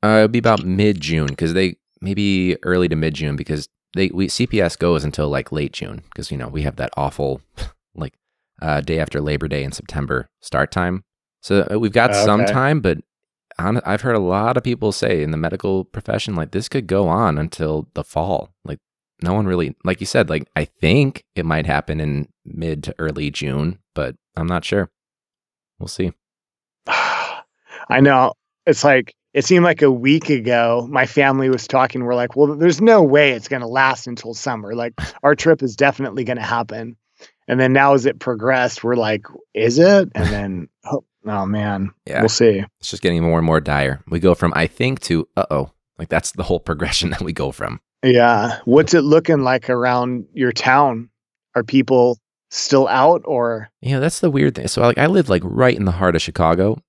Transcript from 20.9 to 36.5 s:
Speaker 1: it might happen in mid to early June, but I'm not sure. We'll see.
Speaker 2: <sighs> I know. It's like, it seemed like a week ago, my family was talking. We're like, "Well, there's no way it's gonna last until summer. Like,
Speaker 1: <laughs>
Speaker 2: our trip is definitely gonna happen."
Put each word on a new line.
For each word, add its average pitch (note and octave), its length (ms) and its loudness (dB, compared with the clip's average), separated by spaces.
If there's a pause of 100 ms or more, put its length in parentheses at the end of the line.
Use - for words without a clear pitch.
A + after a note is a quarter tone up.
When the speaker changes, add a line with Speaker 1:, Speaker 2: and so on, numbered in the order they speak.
Speaker 1:
it E2+ 100 -4
might D#2+ 220 -2
happen D2+ 340 -2
in D2 280 -4 (160)
mid D#2+ 400 -8
to D#2+ 160 -10
early D2+ 320 -4
June, D2 480 -4 (140)
but C2+ 200 -6 (220)
I'm E2 100 -4
not F2 180 -4
sure. G2 260 -2 (880)
We'll F2+ 80 -10
see. F2+ 240 -4 (400)
Speaker 2:
<sighs> - 340 -20
I - 1120 -6
know. C3+ 340 4 (320)
It's - 180 2
like, C3 300 4 (200)
it - 100 0
seemed F3 200 6
like E3 180 2
a C#3+ 80 6
week C3+ 400 2
ago, A#2+ 600 0
my C3 160 2
family C3+ 420 2
was B2+ 180 0
talking. B2+ 380 0
We're A#2+ 100 -2
like, A#2+ 220 -2
"Well, D3 180 4
there's D#3+ 280 2
no A3 200 8
way C#3+ 300 6
it's A2+ 160 -8
gonna B2 180 -6
last C3 400 0
until A#2 280 -12
summer. A2 400 -8
Like, A#2 220 -6
Speaker 1:
<laughs> - 260 -12
Speaker 2:
our C#3+ 120 6
trip D#3+ 280 2
is A#2+ 140 -4
definitely C3+ 480 0
gonna A#2+ 180 -6
happen." A#2 540 -6 (520)